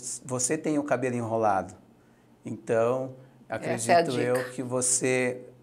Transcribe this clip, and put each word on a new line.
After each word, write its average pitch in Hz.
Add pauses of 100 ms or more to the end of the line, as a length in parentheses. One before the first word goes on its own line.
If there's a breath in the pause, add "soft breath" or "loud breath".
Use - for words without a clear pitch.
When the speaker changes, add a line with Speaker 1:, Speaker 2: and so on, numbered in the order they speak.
(240)
Speaker 1:
você 127
tem 156
o 143
cabelo 127
enrolado. 107 (680 soft breath)
Então, 120 (340 loud breath)
Speaker 2:
Essa -
é -
a - (440)
Speaker 1:
acredito 165
Speaker 2:
dica. 120
Speaker 1:
eu 123
que 139
você 127 (220)